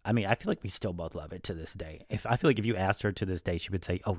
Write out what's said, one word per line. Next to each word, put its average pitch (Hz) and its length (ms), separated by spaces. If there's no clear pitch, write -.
I 104 60
mean, 110 160
I 113 80
feel 208 160
like 185 100
we 101 80
still 95 240
both 85 220
love 78 180
it 92 120
to 90 100
this 80 180
day. 80 340
If, - 200
I 117 80
feel - 140
like 113 100
if 104 60
you 113 100
asked 95 260
her 104 100
to 95 140
this 92 160
day, 87 160
she - 140
would 95 120
say, 90 220
"Oh, 98 140